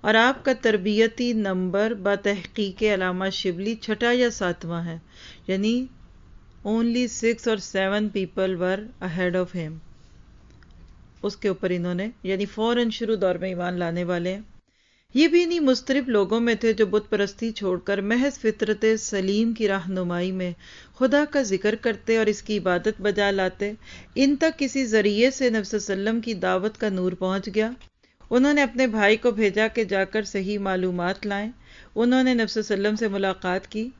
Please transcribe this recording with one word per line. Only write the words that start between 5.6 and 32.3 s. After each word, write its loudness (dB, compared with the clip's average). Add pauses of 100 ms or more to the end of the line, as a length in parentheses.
only 0
six 0
or 2
seven -2
people -2
were 0 (240)
ahead -2
of -16
him। -6 (1500)
उसके -4
ऊपर -2
इन्होंने, -2 (140)
यानी -2
फौरन 0
शुरू -2
दौर 0
में -6
ईमान -4
लाने -2
वाले -2
हैं। -8 (680)
ये 6
भी 6
इन्हीं 0
मुस्तरिब 2
लोगों 2
में 2
थे 2
जो 2
बुत 0
परस्ती -2
छोड़कर -2
महज 0
फितरत -2
सलीम 0
की 0
रहनुमाई -2
में -4 (400)
खुदा 4
का 0
जिक्र 0
करते -2
और 4
इसकी -4
इबादत 0
बजा 2
लाते। -2 (400)
इन 4
तक 2
किसी -2
जरिए 4
से 0
नबी 0
सल्लल्लाहु -4
अलैहि -2
वसल्लम -2
की -6
दावत -2
का -2
नूर -2
पहुंच -4
गया। 0 (560)
उन्होंने 4
अपने 2
भाई 4
को 2
भेजा 2
कि 0
जाकर 0
सही -4
मालूमात -2
लाएं। -4 (420)
उन्होंने 4